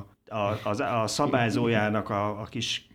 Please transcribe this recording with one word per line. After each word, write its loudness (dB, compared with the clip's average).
a, -2
az, -2
a 0
szabályzójának 2
a, 0
a -6
kis -6